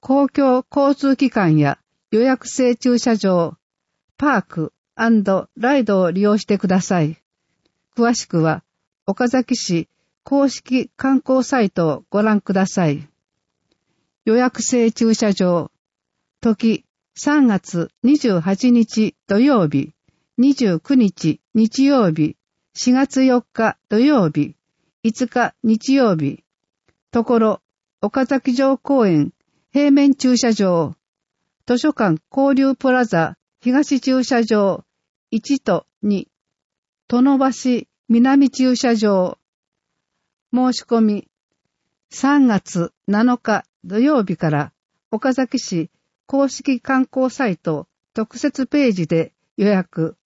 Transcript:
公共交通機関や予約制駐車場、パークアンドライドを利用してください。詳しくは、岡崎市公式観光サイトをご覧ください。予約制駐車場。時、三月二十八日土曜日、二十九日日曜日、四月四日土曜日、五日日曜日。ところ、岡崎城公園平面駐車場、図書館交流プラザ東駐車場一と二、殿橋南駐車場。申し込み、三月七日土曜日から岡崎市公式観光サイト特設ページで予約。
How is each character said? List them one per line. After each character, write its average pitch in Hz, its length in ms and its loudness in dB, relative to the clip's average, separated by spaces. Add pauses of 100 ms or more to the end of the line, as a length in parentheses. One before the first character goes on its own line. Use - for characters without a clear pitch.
公 269 280 0
共 262 360 0 (100)
交 277 220 2
通 277 180 0
機 262 160 0
関 170 280 2
や 143 200 0 (320)
予 214 120 2
約 262 260 -2
制 247 260 0
駐 247 240 0
車 226 180 0
場、 180 400 -2 (600)
パ 277 220 0
ー 185 40 -2
ク - 300 -8 (240)
ア 226 120 -2
ン 220 140 4
ド 190 340 -2
ラ 254 200 0
イ 254 80 0
ド 202 160 0
を 175 100 2
利 190 120 -2
用 208 160 2
し - 60 -6
て 202 140 -2
く 196 100 -4
だ 185 120 2
さ 175 220 -2
い。 151 140 -2 (800)
詳 240 180 2
し - 120 -8
く 165 160 -2
は、 160 220 -2 (420)
岡 240 220 -2
崎 254 280 -2
市 170 320 -4 (360)
公 277 240 0
式 - 480 -4
観 269 220 0
光 262 260 0
サ 262 160 -2
イ 202 100 0
ト 165 180 -2
を 135 220 -6
ご 202 120 -2
覧 214 180 0
く - 120 -8
だ 185 140 2
さ 175 220 -2
い。 147 200 -6 (1160)
予 220 120 0
約 247 260 -2
制 226 280 0
駐 226 240 0
車 214 180 -2
場。 180 380 -2 (680)
時、 226 440 0 (300)
三 294 320 2
月 180 440 -2 (120)
二 277 140 2
十 208 240 0
八 196 320 0
日 220 420 0 (120)
土 202 120 0
曜 240 300 2
日、 143 240 -4 (460)
二 269 160 4
十 185 260 0
九 277 160 0
日 190 440 0 (140)
日 226 300 2
曜 262 260 2
日、 156 260 -2 (380)
四 - 180 0
月 262 320 2
四 247 180 2
日 - 340 -4 (120)
土 208 100 0
曜 247 320 2
日、 147 260 -4 (460)
五 226 260 -4
日 - 340 -4
日 220 320 0
曜 233 220 2
日。 139 280 -6 (680)
と 233 140 -2
こ 233 140 0
ろ、 220 240 0 (380)
岡 254 260 -2
崎 269 280 -2
城 269 220 0
公 262 300 0
園 156 260 0 (400)
平 285 180 2
面 277 240 4
駐 254 220 0
車 233 160 0
場、 180 420 0 (720)
図 247 120 0
書 302 140 0
館 175 280 0 (100)
交 277 240 0
流 269 200 2
プ 262 160 -2
ラ 254 140 2
ザ 170 320 -2 (240)
東 262 400 0
駐 262 240 -2
車 233 180 0
場 208 420 0 (460)
一 262 300 -4
と - 260 -2 (160)
二、 202 260 -2 (800)
殿 262 320 2
橋 254 480 -2 (220)
南 262 420 4
駐 254 240 0
車 233 220 0
場。 202 420 0 (1120)
申 254 200 0
し - 100 -6
込 233 180 0
み、 208 280 -2 (840)
三 277 380 2
月 180 440 -2 (140)
七 233 320 0
日 - 260 -4 (200)
土 196 160 -4
曜 269 240 2
日 180 120 -4
か 160 140 -2
ら 147 220 -4 (400)
岡 254 200 -2
崎 254 280 -4
市 170 300 -6 (360)
公 277 220 0
式 254 320 -4
観 262 240 -2
光 262 260 -4
サ 269 160 -4
イ 185 100 -4
ト 151 300 -6 (260)
特 220 260 -8
設 269 280 -4
ペ 285 220 0
ー 220 40 0
ジ 180 140 -4
で 165 260 -2 (240)
予 202 120 0
約。 180 580 -2